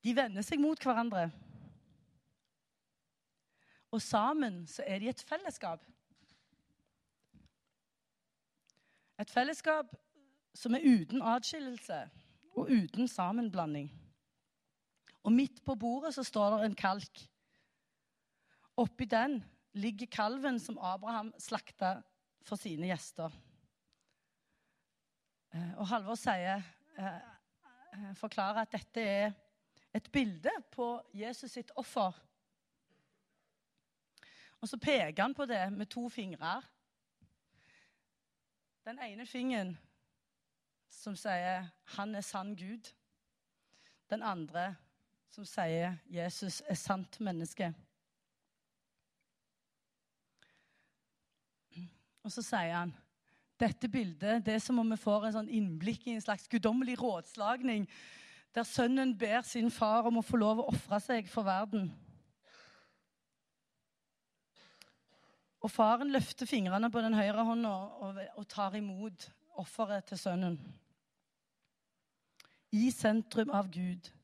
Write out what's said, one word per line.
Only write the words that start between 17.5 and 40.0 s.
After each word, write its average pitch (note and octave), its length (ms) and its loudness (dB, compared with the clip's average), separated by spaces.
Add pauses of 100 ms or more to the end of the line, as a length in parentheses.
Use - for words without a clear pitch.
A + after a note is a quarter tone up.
Oppi B3+ 280 0
den A#3+ 340 2 (400)
ligger G#3+ 320 -4
kalven B3 500 0
som - 180 -10
Abraham G#3 600 -6
slakta - 640 -4 (420)
for G3+ 160 -6
sine E3+ 320 -4
gjester. E3 400 -6 (2250)
Eh, E3+ 220 -6
og G3+ 100 -4
Halvor A3 320 -2
sier, F#3+ 460 0 (340)
eh, F#3+ 80 -6 (840)
eh, G3 260 -12
forklarer G#3+ 460 -2
at - 80 -10
dette - 280 -6
er G3+ 320 2 (640)
et - 180 -6
bilde A3 380 0 (220)
på A#3+ 240 -2 (180)
Jesus A#3 380 -10
sitt - 240 -12
offer. G3+ 400 0 (2500)
Og A3+ 80 -6
så B3 100 -8
peker F#3+ 440 2
han C4+ 120 2
på C#4 120 -4
det G3 260 -2
med G3+ 140 -6
to A#3+ 220 -8
fingrer. F#3+ 540 -6 (2250)
Den A#3+ 160 -12
ene A#3 280 -10
fingeren A#3 500 -2 (1120)